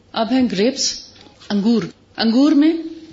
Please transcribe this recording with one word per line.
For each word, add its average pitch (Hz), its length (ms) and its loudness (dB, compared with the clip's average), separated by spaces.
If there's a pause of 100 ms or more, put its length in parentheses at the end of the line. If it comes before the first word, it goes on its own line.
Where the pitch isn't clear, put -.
(120)
اب 226 200 -2
ہیں 262 100 2 (100)
گریپس، 220 400 -2 (560)
انگور۔ 208 340 0 (340)
انگور 240 360 2
میں 311 200 4 (400)